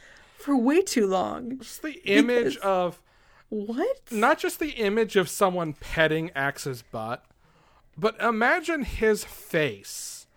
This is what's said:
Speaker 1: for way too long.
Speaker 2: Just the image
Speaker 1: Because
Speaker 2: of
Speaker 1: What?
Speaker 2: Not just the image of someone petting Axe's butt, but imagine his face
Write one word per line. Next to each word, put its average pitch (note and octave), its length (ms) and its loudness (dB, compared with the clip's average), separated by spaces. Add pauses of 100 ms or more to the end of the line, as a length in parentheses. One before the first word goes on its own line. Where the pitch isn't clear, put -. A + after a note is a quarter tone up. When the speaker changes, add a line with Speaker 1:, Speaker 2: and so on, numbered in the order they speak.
(380)
Speaker 1:
for C#4+ 180 0
way C4+ 260 4
too A#3 240 2
long. G#3+ 520 -2
Speaker 2:
Just - 240 -16
the D#4 220 -10
image A#3 500 4
Speaker 1:
Because - 80 -12
Speaker 2:
of F3+ 400 0 (480)
Speaker 1:
What? A#3 500 -4 (100)
Speaker 2:
Not A#3+ 280 2
just F4+ 200 -4
the D#4 120 -4
image A3 460 0
of F3+ 120 4
someone F3+ 460 0
petting D#3+ 600 0
Axe's C#3 480 -4
butt, A2+ 420 -8 (720)
but G#3+ 240 -2
imagine C#4 640 2
his A3 380 0
face - 1040 -6 (100)